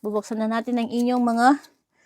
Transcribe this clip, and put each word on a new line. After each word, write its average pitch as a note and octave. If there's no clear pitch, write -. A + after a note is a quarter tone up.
Bubuksan G#3+
na A3
natin A#3
ang A#3
inyong A#3+
mga A#3+